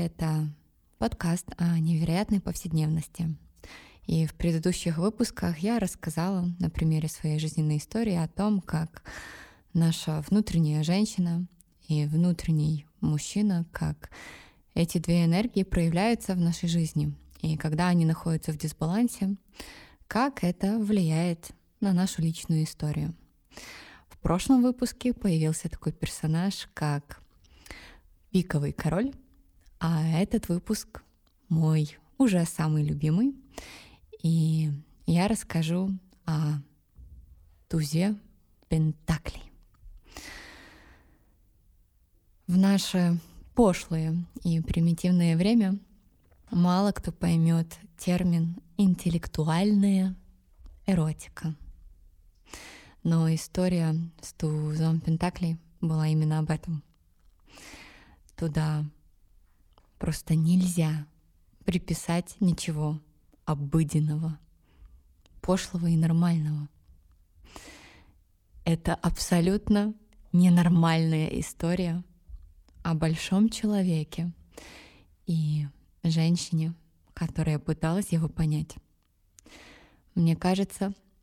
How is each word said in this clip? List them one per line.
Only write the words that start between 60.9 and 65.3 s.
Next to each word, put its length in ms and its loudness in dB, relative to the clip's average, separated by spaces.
приписать 720 -2
ничего 600 0
обыденного, 920 0